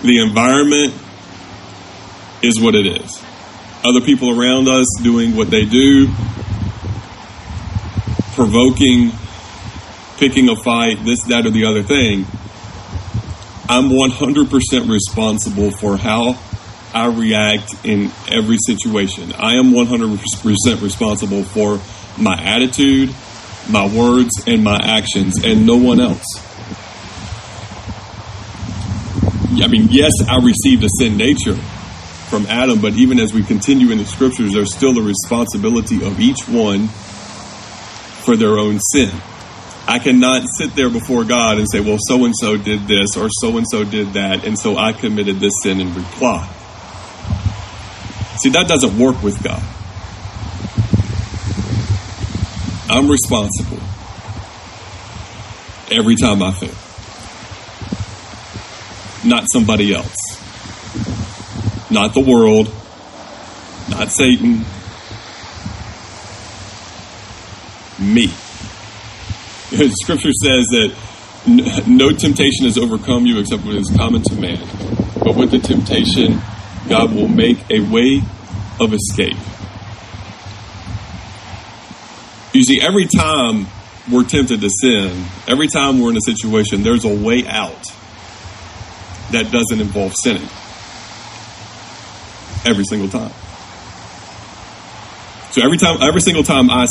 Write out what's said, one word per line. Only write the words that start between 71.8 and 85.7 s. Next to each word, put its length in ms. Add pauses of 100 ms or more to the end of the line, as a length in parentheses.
no 140
temptation 540
has 120
overcome 480
you 140
except 260
what 100
is 200
common 280
to 120
man. 300 (580)
But 120
with 160
the 80
temptation, 840 (480)
God 240
will 140
make 300 (120)
a 100
way 420 (580)
of 140
escape. 440 (3250)
You 100
see, 180
every 240
time 600 (440)
we're 120
tempted 380
to 80
sin, 560 (220)
every 200
time 320